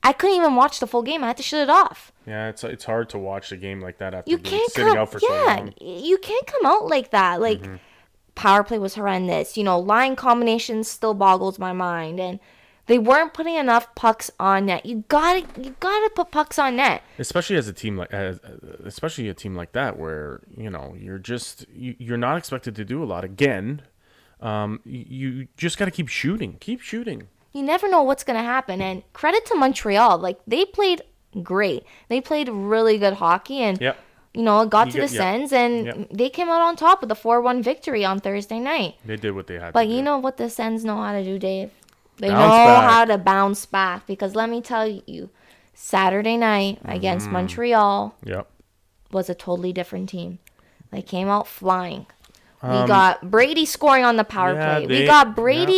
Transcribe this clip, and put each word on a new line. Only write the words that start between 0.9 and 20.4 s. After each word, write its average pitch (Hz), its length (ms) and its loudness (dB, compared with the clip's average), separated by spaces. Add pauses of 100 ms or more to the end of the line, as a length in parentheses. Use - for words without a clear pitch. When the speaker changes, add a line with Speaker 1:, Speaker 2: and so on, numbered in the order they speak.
Speaker 1:
game. 294 200 -4
I 233 40 -2
had 247 100 -4
to 269 60 -12
shut 302 180 -2
it 269 80 0
off. - 420 2 (140)
Speaker 2:
Yeah, 107 240 -8
it's, - 140 -14
it's - 220 -12
hard 117 240 -2
to - 100 -10
watch 98 320 -8
a 98 60 -12
game 98 240 -10
like 92 180 -12
that 95 140 -8
after 92 180 -6
Speaker 1:
You 339 60 0
Speaker 2:
being 381 220 -6
Speaker 1:
can't 466 120 -2
Speaker 2:
sitting 453 220 2
Speaker 1:
come, - 40 2
Speaker 2:
out - 140 -2
for 415 80 -12
so 440 120 2
Speaker 1:
yeah, 571 260 2
Speaker 2:
long. - 220 -10
Speaker 1:
y-, 175 240 -14
you 359 140 2
can't 440 300 -6
come 494 180 -2
out 359 220 2
like 294 240 -2
that. 180 300 2
Like, 220 200 -2
Speaker 2:
Mm-hmm. 95 140 -14 (600)
Speaker 1:
power 202 280 4
play 220 160 -4
was 196 160 -6
horrendous. 185 640 -2
You 208 60 -2
know, 185 160 2
line 233 360 2
combinations 233 720 0
still 220 260 -4
boggles 190 460 2
my 185 140 -6
mind. 175 460 -6
And 185 200 -6 (480)
they 247 120 6
weren't 285 340 4
putting 330 220 -4
enough 240 400 2
pucks 220 340 0 (100)
on 196 280 2
net. 180 180 -2
You 220 220 -8
gotta, 339 380 2 (140)
you 262 200 -14
gotta 427 360 0
put 359 160 -2
pucks 302 280 -2
on 269 160 0
net. 247 260 0 (160)
Speaker 2:
Especially 175 380 -4
as 131 120 0
a 98 60 -10
team 104 240 -8
like, 90 160 -8
as, 95 260 -6 (440)
especially 127 460 -8
a 92 40 -8
team 95 220 -10
like 87 160 -12
that 123 260 -6
where, 78 440 -10 (140)